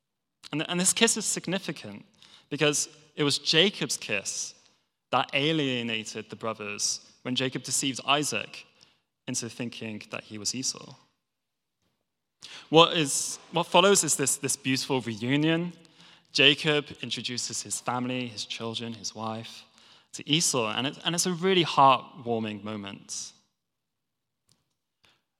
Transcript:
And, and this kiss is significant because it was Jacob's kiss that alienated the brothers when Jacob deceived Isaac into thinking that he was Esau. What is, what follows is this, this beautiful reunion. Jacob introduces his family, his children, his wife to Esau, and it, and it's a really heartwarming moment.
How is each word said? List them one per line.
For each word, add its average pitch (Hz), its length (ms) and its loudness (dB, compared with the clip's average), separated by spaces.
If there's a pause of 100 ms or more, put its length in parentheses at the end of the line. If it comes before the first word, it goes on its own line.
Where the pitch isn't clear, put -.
(520)
And, 151 180 -4
and 175 100 -2
this 185 140 2
kiss 226 240 2
is 208 80 -4
significant 165 800 -6 (440)
because 147 400 2 (260)
it 151 80 0
was 143 160 2
Jacob's - 580 2
kiss - 560 -6 (580)
that - 220 0
alienated 123 960 -2
the 117 60 -14
brothers 107 640 -4 (240)
when 127 120 -4
Jacob 131 280 -2
deceived 135 420 -4
Isaac 135 640 -2 (600)
into 123 220 -6
thinking 113 640 -8
that 117 140 -10
he 107 120 -14
was 104 160 -4
Esau. - 400 -8 (1800)
What 160 260 8
is, - 440 -2 (120)
what 165 140 0
follows 190 380 6
is 151 120 0
this, - 220 0
this - 180 -2
beautiful - 460 0
reunion. 147 720 0 (600)
Jacob 147 520 4 (160)
introduces 120 600 -6
his 101 200 -8
family, 123 460 -4
his 104 180 -10
children, 117 480 -8
his 98 200 -10
wife 110 500 -10 (500)
to - 160 -10
Esau, 143 420 2
and 120 160 -4
it, 147 160 -8
and 170 100 0
it's 170 120 0
a 185 80 0
really 175 320 2
heartwarming 117 960 2
moment. 101 720 -10 (2000)